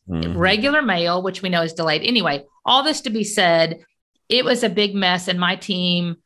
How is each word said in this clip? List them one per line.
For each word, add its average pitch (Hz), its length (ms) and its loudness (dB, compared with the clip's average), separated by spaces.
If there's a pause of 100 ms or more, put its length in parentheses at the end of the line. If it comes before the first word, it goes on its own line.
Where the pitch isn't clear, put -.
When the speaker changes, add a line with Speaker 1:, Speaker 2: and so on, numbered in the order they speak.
Speaker 1:
Mm-hmm. 87 300 -4
Speaker 2:
regular 214 460 2
mail, 175 380 0
which 185 200 -6
we 190 80 -4
know 170 140 2
is 165 100 -4
delayed. 156 300 0
Anyway, 170 420 0 (180)
all 269 200 2
this 302 180 -2
to 254 80 -6
be 214 140 -2
said, 170 560 2 (500)
it 247 160 2
was 240 180 2
a 214 60 0
big 196 240 0
mess. 180 340 0
And 180 120 -2
my 180 160 0
team, 180 720 -2